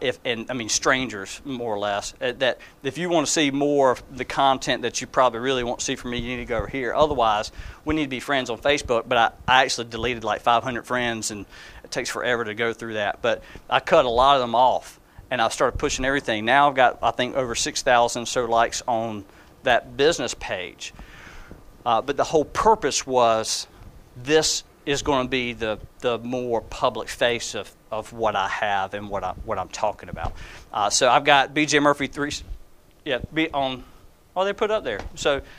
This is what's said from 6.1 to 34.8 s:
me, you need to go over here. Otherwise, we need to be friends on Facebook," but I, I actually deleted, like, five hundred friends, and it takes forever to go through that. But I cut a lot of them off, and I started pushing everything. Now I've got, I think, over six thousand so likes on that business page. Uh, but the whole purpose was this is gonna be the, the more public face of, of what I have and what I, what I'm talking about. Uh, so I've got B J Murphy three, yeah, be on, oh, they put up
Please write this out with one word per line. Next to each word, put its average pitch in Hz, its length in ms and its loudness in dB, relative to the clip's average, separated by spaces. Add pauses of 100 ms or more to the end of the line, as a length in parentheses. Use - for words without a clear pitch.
me, 120 80 -4
you 120 160 -6
need 120 80 -8
to - 20 -10
go 117 120 -4
over 104 100 -4
here. 127 260 -4
Otherwise, 117 580 2 (340)
we 156 100 0
need 156 80 0
to 135 60 -4
be 127 100 -6
friends 131 300 -2
on 113 80 -4
Facebook," 143 500 0
but 123 100 -2
I, 113 140 4 (160)
I 131 160 6
actually 120 240 -2
deleted, 113 380 -6
like, 104 160 -2
five 117 220 4
hundred 123 220 -6
friends, 120 460 -4
and 101 140 -8 (380)
it - 80 -20
takes 123 180 -4
forever 120 340 -2
to 107 100 -6
go 113 200 -2
through 113 220 -8
that. 104 260 -2
But 113 200 0 (280)
I - 100 2
cut 160 240 6
a 127 60 2
lot 131 260 6
of 131 60 2
them 117 120 -2
off, 117 460 2 (320)
and 123 100 0
I 113 60 4
started 123 320 0
pushing 135 260 -2
everything. 127 400 -2
Now 143 240 6
I've 135 60 -2
got, 127 260 4
I 117 100 2
think, 123 240 -4
over 120 200 -2
six - 260 -4
thousand 120 460 2
so 123 180 -2
likes 117 420 2
on 113 380 -2 (380)
that 123 340 0
business 143 380 0
page. - 580 -10 (880)
Uh, 113 180 4
but 143 140 -4
the 131 80 0
whole 151 220 2
purpose - 640 2
was 117 580 2 (520)
this 151 460 2 (220)
is 143 160 -2
gonna 131 260 0
be 123 260 -2
the, 110 240 -4 (220)
the 120 200 0
more 120 420 -4
public - 480 -4
face 120 460 -2
of, 98 140 -8 (220)
of 107 220 -8
what 110 220 -2
I 98 120 2
have 98 460 -2
and 104 160 -10
what 98 140 -4
I, 92 80 -4 (120)
what 107 140 -4
I'm 92 100 -6
talking 98 400 -6
about. 87 260 -8 (380)
Uh, 104 180 0
so 127 200 4
I've 139 160 6
got 139 280 6
B 151 120 2
J 147 140 2
Murphy 143 280 4
three, 147 240 -6 (720)
yeah, 127 160 -4 (140)
be 160 180 0
on, 131 320 -4 (520)
oh, 190 100 0
they 202 80 -2
put 208 180 -2
up 214 140 -2